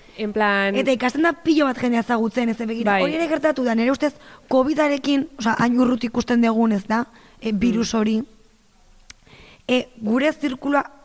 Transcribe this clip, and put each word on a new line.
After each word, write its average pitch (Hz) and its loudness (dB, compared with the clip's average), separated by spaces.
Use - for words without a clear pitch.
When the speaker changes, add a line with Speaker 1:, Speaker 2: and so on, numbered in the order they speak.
Speaker 1:
en 214 -6
plan 202 0
Speaker 2:
Eta 262 0
ikasten 254 0
da 339 2
pilo 311 2
bat 247 -2
jendea 240 0
ezagutzen, 226 -2
ez 226 -2
da, 233 -6
begira. 220 -2
Speaker 1:
Bai. 190 2
Speaker 2:
Hori 302 0
ere 330 -2
gertatu 302 0
da, 240 0
nire 233 2
ustez, 277 -2
covidarekin, 285 0
osea, 226 0
hain 240 2
urruti 247 2
ikusten 233 0
dugun, 226 2
ez 202 -2
da, 226 -2
e, 226 -6
virus 220 0
Speaker 1:
Mm. 233 0
Speaker 2:
hori, 220 0
e, 247 0
gure 254 0
zirkulua 277 -2